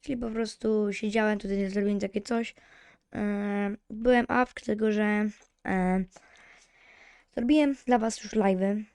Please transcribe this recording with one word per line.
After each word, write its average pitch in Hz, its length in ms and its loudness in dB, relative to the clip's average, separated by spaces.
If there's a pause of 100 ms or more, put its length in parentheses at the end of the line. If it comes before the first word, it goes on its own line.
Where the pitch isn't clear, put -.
czyli 269 160 -6
po 240 140 -6
prostu 214 640 -2
siedziałem 214 460 0
tutaj, 196 320 -2
zrobiłem 202 300 0
takie 202 200 -4
coś. 233 340 -4 (560)
Em, 202 680 -2 (140)
byłem 240 380 2
awk, - 320 -2
tylko 220 320 0
że, 208 360 2 (360)
em, 185 420 0 (1300)
zrobiłem 285 400 4 (100)
dla 247 120 4
was 220 260 -2
już 208 80 -14
live'y. 196 520 0 (100)